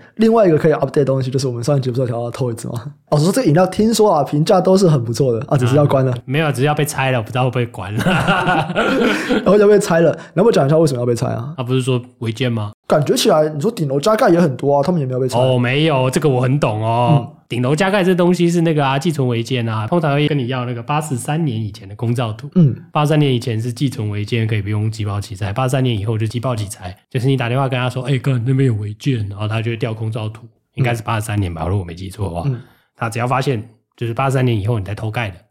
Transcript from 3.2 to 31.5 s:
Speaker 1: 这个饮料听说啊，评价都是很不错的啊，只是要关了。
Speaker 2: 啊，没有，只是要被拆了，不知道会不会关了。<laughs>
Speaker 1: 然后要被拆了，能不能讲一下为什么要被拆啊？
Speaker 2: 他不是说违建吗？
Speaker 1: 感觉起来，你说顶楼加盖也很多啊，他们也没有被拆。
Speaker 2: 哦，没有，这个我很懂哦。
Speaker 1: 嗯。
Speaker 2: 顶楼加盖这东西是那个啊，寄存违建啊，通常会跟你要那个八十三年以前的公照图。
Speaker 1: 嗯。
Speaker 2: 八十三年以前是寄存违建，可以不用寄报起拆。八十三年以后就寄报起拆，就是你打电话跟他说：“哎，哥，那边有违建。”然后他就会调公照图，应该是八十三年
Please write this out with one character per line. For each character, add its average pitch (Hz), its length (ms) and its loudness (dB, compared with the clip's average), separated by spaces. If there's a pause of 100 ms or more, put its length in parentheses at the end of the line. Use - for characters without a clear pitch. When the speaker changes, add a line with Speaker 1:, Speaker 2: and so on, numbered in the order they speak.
Speaker 1:
这 226 100 2
个 254 60 2
饮 147 80 4
料 185 140 6
听 220 260 0
说 214 180 4
啊， 147 120 2
评 147 200 0
价 185 160 4
都 190 160 4
是 196 120 4
很 147 160 2
不 117 80 -4
错 127 200 0
的 110 140 -4
啊， 147 100 0
只 127 120 2
是 131 80 2
要 147 100 4
关 139 180 2
了。 127 60 0
Speaker 2:
啊， 127 140 -4
没 139 160 -2
有， 156 100 0
只 123 120 -2
是 143 40 2
要 147 80 0
被 147 100 0
拆 135 280 -2
了， 120 100 0
不 104 60 -8
知 110 60 -12
道 127 100 2
会 131 60 0
不 - 40 -10
会 123 120 0
关 101 280 -10
了。 113 80 -4
<laughs> 175 720 0 (720)
Speaker 1:
然 - 20 0
后 190 100 4
要 208 120 6
被 208 100 6
拆 180 220 2
了， 160 100 4 (240)
能 175 100 2
不 233 60 6
能 - 20 2
讲 160 140 4
一 - 20 2
下 156 80 4
为 165 80 6
什 143 80 2
么 123 60 -4
要 123 80 -2
被 123 80 2
拆 117 140 -2
啊？ 117 280 -6
Speaker 2:
他 131 60 -8
不 123 100 -4
是 131 80 2
说 123 220 0 (160)
违 113 140 -4
建 123 180 -2
吗？ 104 220 -4 (160)
Speaker 1:
感 147 180 4
觉 175 80 2
起 - 140 0
来， 156 200 4
你 151 120 -6
说 190 100 0
顶 175 160 -4
楼 139 140 -2
加 214 160 2
盖 233 120 4
也 170 120 6
很 143 160 2
多 139 200 0
啊， 143 60 2
他 143 80 0
们 175 100 0
也 135 60 -2
没 127 60 -4
有 127 80 -2
被 131 80 0
拆。 113 100 -2
Speaker 2:
哦， 127 180 4
没 127 280 2
有， 131 260 2
这 131 80 0
个 151 100 2
我 127 120 2
很 131 180 2
懂 110 240 0
哦。 120 420 2
Speaker 1:
嗯。 - 120 -16 (140)
Speaker 2:
顶 120 120 -4
楼 127 120 2
加 190 160 2
盖 196 140 2
这 185 100 4
东 175 180 4
西 175 160 2
是 170 120 2
那 165 120 2
个 147 140 2
啊， 135 100 0
寄 151 140 0
存 139 160 0
违 117 160 0
建 117 260 -2
啊， 110 200 -2
通 175 120 2
常 151 140 0
会 147 140 2
跟 147 100 0
你 123 80 -2
要 127 180 -4
那 123 80 -6
个 117 80 -6
八 147 200 -4
十 151 160 -4
三 151 280 -2
年 113 160 -2
以 107 120 -6
前 101 160 -16
的 98 80 -14
公 117 180 -2
照 117 180 -2
图。 139 220 -12
Speaker 1:
嗯。 143 220 6 (160)
Speaker 2:
八 156 80 0
十 151 80 2
三 151 100 4
年 139 160 4
以 120 60 0
前 110 200 -4
是 120 120 -6
寄 135 160 -2
存 110 200 -4
违 104 160 -4
建， 113 220 0
可 110 80 -2
以 101 80 -2
不 95 60 -6
用 107 200 -2
寄 107 160 -6
报 101 160 -4
起 101 140 -10
拆。 98 180 -6
八 131 120 -2
十 127 60 0
三 131 120 0
年 120 160 0
以 95 60 -4
后 110 120 -2
就 107 80 -2
寄 110 140 -4
报 127 160 -2
起 107 120 -4
拆， 95 300 -14 (140)
就 - 80 -4
是 117 80 -2
你 139 100 4
打 120 120 -2
电 123 100 0
话 139 100 0
跟 127 80 -2
他 127 140 0
说 - 160 -8
：“哎， 143 120 0
哥， 127 280 0
那 135 80 2
边 135 140 2
有 117 60 2
违 104 200 -6
建。” 117 340 -4
然 101 80 -12
后 107 120 -4
他 110 120 -2
就 113 120 -4
会 113 40 -6
调 113 160 -4
公 110 200 -6
照 110 160 -6
图， 110 140 -14 (320)
应 139 100 0
该 120 100 0
是 113 80 -8
八 113 160 -2
十 104 80 -6
三 104 140 -4
年 90 120 -2